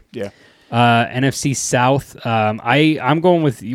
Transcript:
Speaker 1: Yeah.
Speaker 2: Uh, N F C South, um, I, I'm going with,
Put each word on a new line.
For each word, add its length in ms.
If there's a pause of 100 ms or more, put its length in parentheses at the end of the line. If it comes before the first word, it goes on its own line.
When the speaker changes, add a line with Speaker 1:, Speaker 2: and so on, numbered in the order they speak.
(120)
Speaker 1:
Yeah. 200 (380)
Speaker 2:
Uh, 400
N 140
F 100
C 200
South, 600 (120)
um, 360
I, 400
I'm 200
going 200
with, 220 (120)